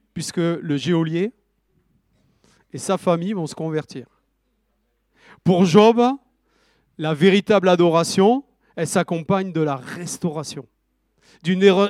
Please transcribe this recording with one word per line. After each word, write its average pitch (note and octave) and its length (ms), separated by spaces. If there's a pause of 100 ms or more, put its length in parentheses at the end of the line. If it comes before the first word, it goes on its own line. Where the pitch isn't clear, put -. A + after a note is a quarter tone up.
(140)
puisque - 240
le E3+ 400
geôlier E3 540 (1500)
et - 20
sa F#3 200
famille F3+ 340
vont E3 140
se - 80
convertir. D#3 500 (1400)
Pour F3+ 220
Job, G#3+ 340 (1000)
la D#3 160
véritable F#3+ 540
adoration, F3+ 760 (300)
elle E3+ 100
s'accompagne F#3 680
de D#3+ 100
la C#3+ 160
restauration. D3+ 920 (720)
D'une F#3 220
re-, G3+ 260